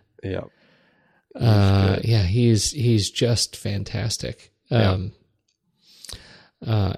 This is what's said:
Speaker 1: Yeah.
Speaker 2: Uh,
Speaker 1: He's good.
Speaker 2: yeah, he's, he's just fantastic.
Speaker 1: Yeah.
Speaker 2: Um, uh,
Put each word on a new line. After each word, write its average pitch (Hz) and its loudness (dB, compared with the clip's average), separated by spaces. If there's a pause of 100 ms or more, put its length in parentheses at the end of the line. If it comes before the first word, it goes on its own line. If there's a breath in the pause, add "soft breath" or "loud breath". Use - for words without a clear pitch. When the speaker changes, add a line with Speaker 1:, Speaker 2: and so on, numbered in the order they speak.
(240)
Speaker 1:
Yeah. 92 -6 (920 soft breath)
Speaker 2:
Uh, 98 4
Speaker 1:
He's 95 2
good. - -6
Speaker 2:
yeah, 110 2
he's, 113 2
he's 117 0
just - -2
fantastic. 101 -8 (180)
Speaker 1:
Yeah. 110 4
Speaker 2:
Um, 95 -4 (1500 loud breath)
uh, 101 0